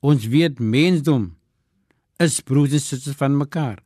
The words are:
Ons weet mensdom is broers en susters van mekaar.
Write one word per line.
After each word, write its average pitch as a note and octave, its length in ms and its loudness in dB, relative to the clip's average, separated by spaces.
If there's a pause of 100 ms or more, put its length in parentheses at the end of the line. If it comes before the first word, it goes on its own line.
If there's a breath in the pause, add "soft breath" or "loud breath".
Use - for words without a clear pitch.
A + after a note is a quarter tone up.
Ons C3+ 260 2
weet C#3 320 0
mensdom C3+ 760 0 (800)
is E3 240 0
broers C#3 320 0
en D3 80 2
susters C#3 360 -8
van C#3 200 0
mekaar. C#3+ 500 -4